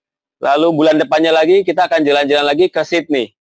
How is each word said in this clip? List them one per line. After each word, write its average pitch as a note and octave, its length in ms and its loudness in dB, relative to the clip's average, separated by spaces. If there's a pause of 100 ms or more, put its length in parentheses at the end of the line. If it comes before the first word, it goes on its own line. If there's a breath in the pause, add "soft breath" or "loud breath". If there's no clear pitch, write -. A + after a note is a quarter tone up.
(440)
Lalu D3+ 320 0
bulan D#3 240 2
depannya D#3 320 0
lagi E3 320 2
kita F3 240 -2
akan E3 160 -2
jalan-jalan C#3+ 420 0
lagi D3 220 0
ke E3 160 -4
Sydney. D3 480 -4 (220)